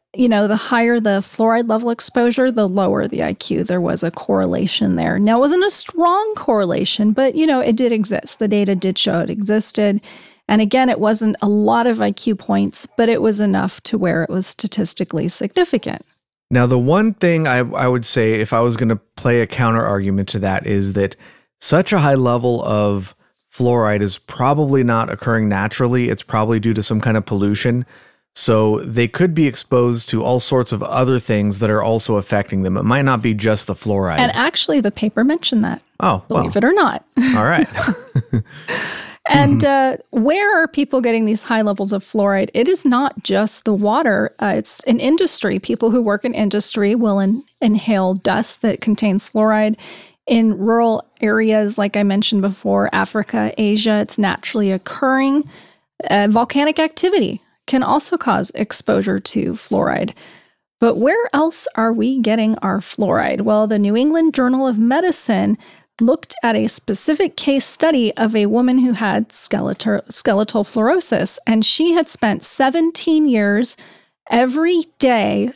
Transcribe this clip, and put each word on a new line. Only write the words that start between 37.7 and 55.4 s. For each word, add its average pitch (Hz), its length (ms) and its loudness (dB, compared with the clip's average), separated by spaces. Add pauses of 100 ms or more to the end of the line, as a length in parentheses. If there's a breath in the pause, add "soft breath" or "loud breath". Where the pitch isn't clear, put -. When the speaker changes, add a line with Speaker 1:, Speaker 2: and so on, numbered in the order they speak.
Speaker 1:
<laughs> 113 100 0 (880 loud breath)
And, 285 300 4
Speaker 3:
Mm-hmm. 269 560 0
Speaker 1:
uh, 233 60 2
where 370 400 2
are 320 40 2
people 285 360 -2
getting 226 240 0
these 214 160 0
high 220 180 0
levels 202 320 -2
of 196 100 -4
fluoride? 196 520 0
It 247 120 2
is 359 200 0
not 254 360 0
just 202 420 -2
the 214 100 0
water. 214 680 0
Uh, 208 160 0
it's - 240 -6
in 233 200 0
industry. 262 580 0
People 220 320 -2
who 247 100 2
work 202 240 0
in 240 100 -2
industry 208 600 0
will 220 240 0
in-, 202 260 0 (160)
inhale 202 540 0
dust - 480 -4
that 220 180 -2
contains 208 480 0
fluoride. 214 480 2 (500 loud breath)
In 226 300 2
rural 226 500 0 (140)
areas, 214 560 2
like 202 180 -2
I 208 100 2
mentioned 202 360 0
before, 196 540 0
Africa, 214 640 -2
Asia, 214 400 2
it's 208 180 -4
naturally 196 560 -2
occurring. 269 760 0 (600 loud breath)